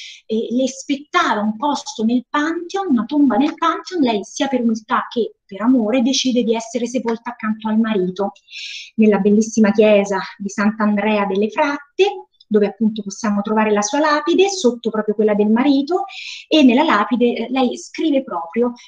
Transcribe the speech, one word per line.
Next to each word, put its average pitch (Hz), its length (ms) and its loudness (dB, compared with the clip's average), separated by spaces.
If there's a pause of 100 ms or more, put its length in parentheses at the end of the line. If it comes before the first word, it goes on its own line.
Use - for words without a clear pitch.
(300)
e 220 200 -2
le 254 180 0
spettava 285 720 -2
un 220 160 -2
posto 247 480 -4
nel 247 240 0
Pantheon, 339 600 -4
una 220 160 2
tomba 285 300 2
nel 294 180 2
Pantheon. 339 480 -2
Lei, 220 220 0
sia - 220 -4
per 254 140 -2
umiltà 226 480 -2
che - 280 -4 (100)
per 190 160 -12
amore, 240 400 2
decide 254 420 0
di 226 100 0
essere 226 320 -4
sepolta 233 440 -4
accanto 220 380 -6
al 220 100 0
marito, 202 540 -2 (640)
nella 214 220 6
bellissima 208 520 2
chiesa 202 500 4 (160)
di 196 140 -8
Sant'Andrea 208 720 0
delle 202 240 0
Fratte, 359 760 -2 (200)
dove 208 200 4
appunto 214 360 -2
possiamo 202 380 -4
trovare 214 300 0
la 208 100 2
sua 285 200 -2
lapide, 311 500 2
sotto 240 400 -2
proprio 214 240 -2
quella 214 200 2
del 208 140 2
marito, 285 560 2 (420)
e 311 160 4
nella 254 200 6
lapide, 240 520 0
eh, 226 160 -6
lei 254 280 0
scrive 285 440 -2
proprio 233 500 -4 (160)